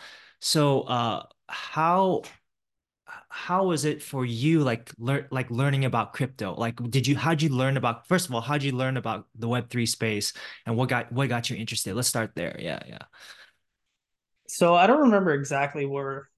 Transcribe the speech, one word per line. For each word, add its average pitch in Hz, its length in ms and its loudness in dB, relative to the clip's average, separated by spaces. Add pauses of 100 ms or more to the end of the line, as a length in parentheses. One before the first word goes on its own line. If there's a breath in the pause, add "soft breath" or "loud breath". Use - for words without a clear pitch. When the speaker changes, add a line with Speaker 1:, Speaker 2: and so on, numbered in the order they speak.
(400 loud breath)
Speaker 1:
So, 143 420 2
uh, 117 440 -2 (220)
how, 180 760 0 (1040 loud breath)
how 190 360 -2
was 160 200 2
it 151 180 -2
for 131 220 -4
you, 131 360 2
like, 120 360 0
lear-, 135 340 -2
like, 131 200 -4
learning 135 340 2
about 117 300 0
crypto? 123 400 -4
Like, 117 220 -4 (140)
did 120 160 2
you, 139 80 2
how'd 147 280 0
you 160 80 2
learn 131 260 2
about, 120 320 -2
first 175 180 2
of 127 80 -6
all, 117 60 -2
how'd 139 220 -2
you 139 100 -2
learn 131 240 -2
about 110 380 -6
the 113 140 -6
Web 120 200 -2
three 120 180 -2
space 107 460 -2 (320 loud breath)
and 117 140 -2
what 127 100 2
got, 120 240 -2
what 131 160 0
got 120 220 -2
you 113 60 -6
interested? 110 380 -6
Let's 120 140 0
start 113 260 -2
there. 85 240 -6
Yeah, 78 300 -6
yeah. - 140 -16 (1400 loud breath)
Speaker 2:
So 175 280 4
I 180 140 8
don't 294 140 6
remember 196 300 6
exactly 143 540 -2
where 139 520 -6